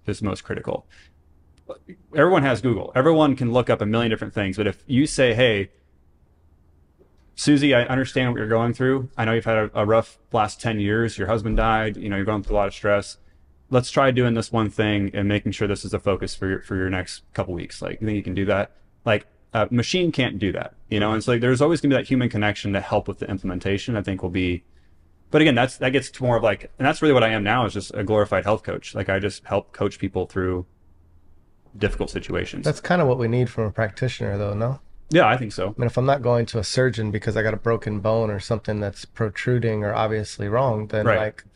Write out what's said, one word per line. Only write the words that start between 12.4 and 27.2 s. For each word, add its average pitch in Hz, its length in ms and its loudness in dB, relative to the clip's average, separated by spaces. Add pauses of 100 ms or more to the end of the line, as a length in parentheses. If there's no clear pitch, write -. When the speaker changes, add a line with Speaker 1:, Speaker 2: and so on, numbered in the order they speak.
Speaker 1:
through 107 140 -2
a - 20 2
lot 101 100 2
of 95 60 -10
stress. 101 420 0 (540)
Let's 123 200 2
try 139 200 4
doing 120 240 2
this 113 180 -4
one 110 160 2
thing 104 460 0
and 101 120 -2
making 101 260 0
sure 104 140 -2
this 98 180 -4
is 95 100 -8
a 95 40 0
focus 92 360 -2
for 98 120 -6
your, 95 160 -2
for 98 140 -8
your 92 140 -2
next 92 320 -6 (100)
couple 92 220 -4
weeks. - 260 -10
Like, - 200 -8
you 107 60 -4
think 104 100 -2
you 98 60 -4
can 92 120 -6
do 98 120 -2
that?" 101 260 0 (320)
Like, 107 220 2 (280)
a 107 160 2
machine 156 420 0
can't 117 260 -2
do 98 140 0
that, - 220 -8 (140)
you 107 120 0
know? 107 120 0
And 107 100 -2
so, 127 100 0
like, 113 80 2
there's 123 200 2
always 156 200 2
gonna 139 140 2
be - 60 4
that - 80 -8
human 123 200 2
connection 104 460 -2
to 98 60 0
help 104 280 -2
with 95 100 -8
the - 100 -8
implementation, 95 680 -4
I 101 60 -2
think 95 200 -4
will 92 80 -4
be, 90 340 -2 (680)
but 151 120 6
again, 156 120 6
that's, 127 240 2
that 131 120 0
gets 131 200 -2
to - 120 -12
more 120 140 2
of, 110 60 0
like, 104 360 0
and 131 80 0
that's 156 160 0
really 151 100 6
what 123 120 6